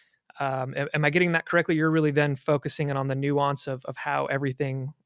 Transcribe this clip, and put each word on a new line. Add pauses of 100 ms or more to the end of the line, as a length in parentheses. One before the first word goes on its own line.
(400)
Um,
am,
am
I
getting
that
correctly?
You're
really
then
focusing
in
on
the
nuance
of,
of
how
everything (120)